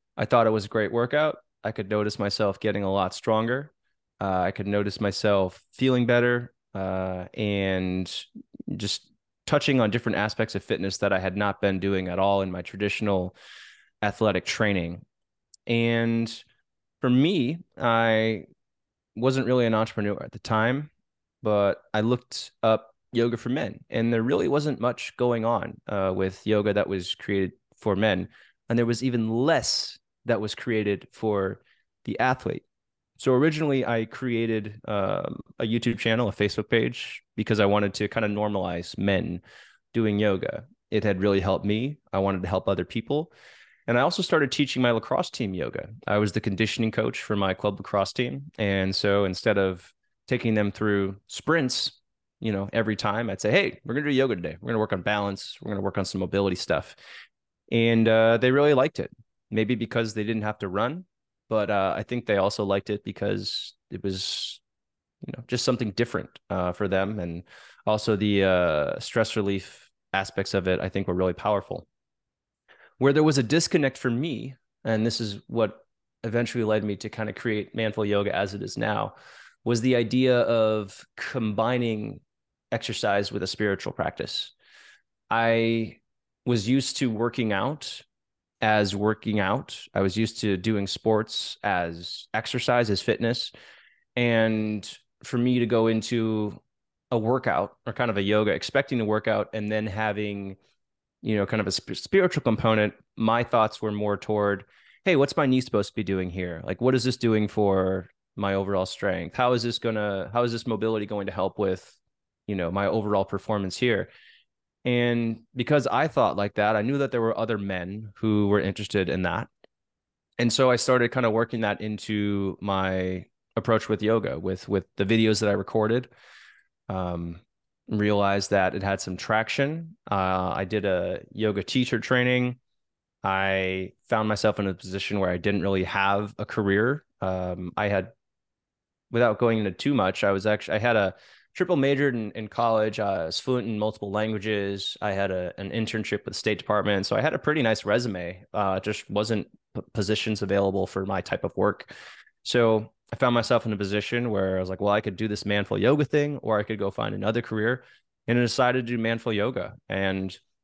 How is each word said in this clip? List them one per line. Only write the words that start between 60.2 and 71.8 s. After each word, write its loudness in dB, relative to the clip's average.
didn't -2
have -4
to -6
run, -2
but, 0
uh, 2
I -4
think -6
they 2
also 2
liked 0
it -4
because -6
it -10
was, -6
you -10
know, -12
just -2
something 0
different, -2
uh, 0
for -2
them. 0
And -6
also 2
the, 4
uh, 4
stress -2
relief -4
aspects -2
of 2
it, 2
I -2
think, -4
were 0
really 0
powerful. -2